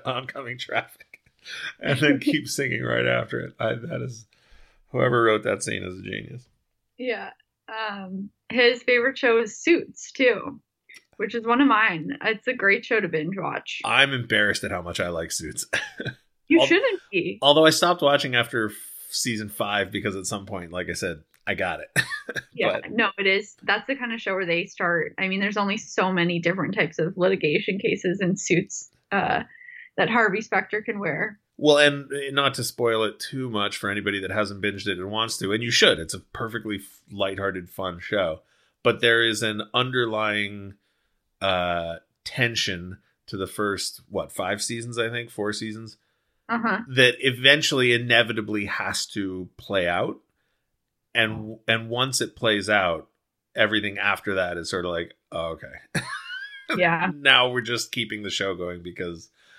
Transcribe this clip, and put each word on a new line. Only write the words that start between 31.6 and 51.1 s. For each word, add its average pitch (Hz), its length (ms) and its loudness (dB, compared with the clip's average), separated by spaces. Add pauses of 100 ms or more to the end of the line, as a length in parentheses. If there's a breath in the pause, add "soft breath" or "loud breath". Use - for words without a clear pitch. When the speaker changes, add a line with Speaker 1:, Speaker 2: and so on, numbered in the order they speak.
Speaker 1:
and, 143 340 4
uh, 139 180 -6
not 139 240 2
to 127 80 -4
spoil 113 400 2
it 104 160 -2
too 131 300 -6
much 104 260 0
for 101 140 -4
anybody 101 320 -2
that 92 100 -4
hasn't 101 320 -2
binged 98 240 -2
it 90 120 0
and 95 120 -6
wants 110 280 -2
to, 95 120 -2
and 113 100 0
you 120 100 -4
should. 135 280 6
It's 82 140 -8
a 92 80 -10
perfectly 110 560 -8
f-, - 240 -20 (100)
lighthearted, 98 580 -2
fun 90 300 -6
show. 87 400 0 (420)
But - 200 2
there 117 200 6
is 110 220 2
an 107 200 -2 (100)
underlying, 107 1000 -2 (680)
uh, 87 540 0 (280)
tension 98 760 -4 (280)
to - 80 -10
the 95 120 -4
first, 101 520 -4 (100)
what, 87 220 -6
five 101 300 -4
seasons, 117 360 -8
I 113 120 0
think? 120 200 -8
Four 104 220 -4
seasons? 110 460 -10 (500)
Speaker 2:
Uh-huh. 226 320 -2 (160)
Speaker 1:
That 123 240 6
eventually, 131 720 4
inevitably 113 760 0
has 98 400 -4
to 92 500 -6
play 90 320 0
out. 107 300 -2 (960)